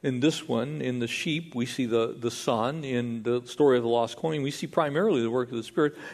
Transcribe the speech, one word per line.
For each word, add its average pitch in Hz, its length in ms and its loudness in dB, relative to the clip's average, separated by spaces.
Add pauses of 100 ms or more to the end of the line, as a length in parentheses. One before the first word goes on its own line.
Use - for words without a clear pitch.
in 131 160 0
this 156 280 2
one, 135 340 -2
in 127 180 -2
the 117 80 -2
sheep, 160 480 -4
we 120 100 0
see 123 200 -4
the, 113 320 2
the 120 140 -2
son. 131 520 0
In 120 400 -2
the 120 220 0
story 135 320 6
of 120 60 2
the 117 60 0
lost 117 280 2
coin, 156 240 -2
we 139 100 -2
see - 160 -8
primarily 156 540 2
the 113 100 0
work 123 180 0
of 123 60 -6
the 113 80 -4
Spirit. 147 320 0 (180)